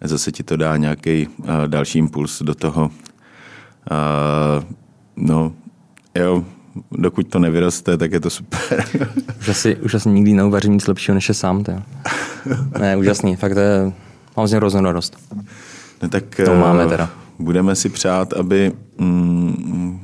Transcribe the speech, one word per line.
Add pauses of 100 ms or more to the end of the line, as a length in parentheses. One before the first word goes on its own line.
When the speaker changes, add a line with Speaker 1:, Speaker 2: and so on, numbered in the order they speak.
Speaker 1:
zase
ti
to
dá
nějaký, (160)
eh, (200)
další
impuls
do
toho, (1000)
A, (1200)
no, (600)
jo, (480)
dokud
to
nevyroste,
tak
je
to
super. (500)
<laughs>
Speaker 2:
Už
asi,
už
asi
nikdy
neuvařím
nic
lepšího,
než
je
sám,
to
jo. (1000)
Ne,
úžasný,
fakt
to
je, (460)
mám
z
něho
hroznou
radost. (880)
Speaker 1:
No
tak, (220)
Speaker 2:
To
máme
Speaker 1:
eh,
Speaker 2:
teda. (300)
Speaker 1:
budeme
si
přát,
aby, (260)
mm,